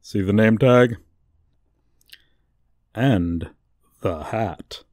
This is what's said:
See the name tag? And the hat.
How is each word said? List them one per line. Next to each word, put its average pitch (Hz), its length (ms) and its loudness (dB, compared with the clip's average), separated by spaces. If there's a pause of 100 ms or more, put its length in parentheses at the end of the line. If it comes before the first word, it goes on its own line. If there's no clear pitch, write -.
See - 200 -6
the 95 100 -2
name 110 240 2
tag? 123 400 4 (2000)
And 87 560 -2 (500)
the 82 240 -6
hat. - 580 -8 (100)